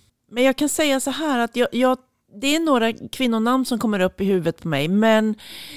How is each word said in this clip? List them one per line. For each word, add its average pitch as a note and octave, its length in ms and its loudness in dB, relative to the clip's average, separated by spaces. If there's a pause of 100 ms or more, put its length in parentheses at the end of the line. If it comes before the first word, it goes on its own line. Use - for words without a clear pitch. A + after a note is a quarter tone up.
(300)
Men A#3+ 140 -2
jag C4 120 2
kan D4 120 -2
säga C#4 320 0
så C#4 100 -4
här C#4 280 -2
att A#3 180 -2
jag, A#3+ 160 0
jag, B3+ 260 2 (420)
det C#4+ 160 2
är E4 40 0
några A#3+ 320 2
kvinnonamn A#3+ 720 -2
som A#3+ 140 -4
kommer G#3 220 0
upp F#3 200 0
i G3+ 40 -2
huvudet F3+ 380 0
på E3+ 60 -6
mig, D3 200 0
men A3 460 2 (420)